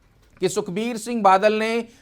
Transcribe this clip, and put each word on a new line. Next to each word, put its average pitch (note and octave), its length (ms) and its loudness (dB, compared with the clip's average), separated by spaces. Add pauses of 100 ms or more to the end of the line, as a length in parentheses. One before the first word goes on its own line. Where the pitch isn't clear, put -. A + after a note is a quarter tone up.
(400)
ਕਿ F#3 80 0
ਸੁਖਬੀਰ G#3+ 480 -4
ਸਿੰਘ A#3 260 -6
ਬਾਦਲ G3+ 360 4
ਨੇ A3+ 260 -2 (180)